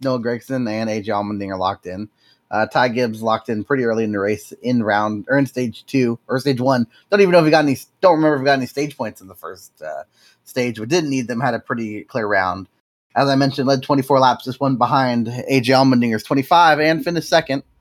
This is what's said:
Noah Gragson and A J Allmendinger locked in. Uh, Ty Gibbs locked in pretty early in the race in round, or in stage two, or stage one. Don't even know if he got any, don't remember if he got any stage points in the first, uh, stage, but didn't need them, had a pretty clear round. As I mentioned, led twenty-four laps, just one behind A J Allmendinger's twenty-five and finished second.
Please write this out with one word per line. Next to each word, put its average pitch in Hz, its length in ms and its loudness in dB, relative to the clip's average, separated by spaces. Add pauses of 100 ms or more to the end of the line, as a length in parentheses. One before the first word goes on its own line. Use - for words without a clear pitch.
Noah 127 180 -2
Gragson 120 480 -6
and 110 220 -4
A 107 120 -4
J 107 100 -6
Allmendinger 101 480 -4
locked 95 260 -4
in. 92 240 -12 (400)
Uh, 107 160 0
Ty 127 220 2
Gibbs 113 340 -4
locked 110 260 -2
in 107 160 -4
pretty 131 200 -2
early 113 200 0
in 107 80 -4
the 101 80 -4
race 104 320 -4 (120)
in 123 180 0
round, 107 480 -2
or 139 80 2
in 139 80 2
stage 127 400 -6
two, 120 320 0 (100)
or 127 120 -2
stage 127 200 -2
one. 131 280 2 (240)
Don't 202 100 4
even 185 100 4
know 175 60 8
if 160 80 6
he 151 60 4
got 156 120 6
any, 139 140 0 (240)
don't 175 140 6
remember 156 220 2
if 131 40 -4
he 131 40 -2
got 139 120 4
any 127 80 -4
stage 143 320 -6
points 107 240 -8
in 95 60 -20
the 95 80 -20
first, 87 480 -18
uh, 73 180 -12 (440)
stage, 123 340 -6
but 113 100 -8
didn't 156 220 0
need 127 160 -2
them, 117 120 -4
had 123 140 0
a 110 60 -4
pretty 110 460 -8
clear 113 200 -6
round. 95 420 -2 (480)
As 139 140 2
I 139 60 2
mentioned, 135 320 0
led 135 160 0
twenty-four 139 360 2
laps, 123 260 2
just 127 140 -10
one 135 180 0
behind 120 500 0
A 123 340 -2
J 123 120 2
Allmendinger's 123 500 4
twenty-five 151 560 4
and 156 240 0
finished 170 260 -4
second. 143 320 0 (200)